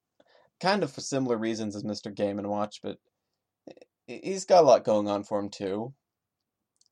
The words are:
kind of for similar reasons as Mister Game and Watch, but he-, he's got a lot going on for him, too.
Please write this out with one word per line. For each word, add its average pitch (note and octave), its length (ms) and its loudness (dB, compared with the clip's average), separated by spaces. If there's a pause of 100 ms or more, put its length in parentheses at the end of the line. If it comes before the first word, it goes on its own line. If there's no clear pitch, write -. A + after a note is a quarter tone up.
(600)
kind F#3+ 240 0
of C#3 80 -6
for - 80 -16
similar C3 380 -2
reasons A2 360 -4
as G#2 120 -10
Mister G#2 260 -8
Game G2+ 260 -2
and G2+ 120 -6
Watch, G#2 340 -6
but G2 140 -10 (1080)
he-, A#2+ 160 -16
he's F#3 220 -6
got F3+ 200 8
a D3 40 4
lot A2+ 160 8
going G#2 240 2
on G2+ 160 -2
for G#2 160 -4
him, G2+ 100 -6
too. G2+ 440 -6 (1000)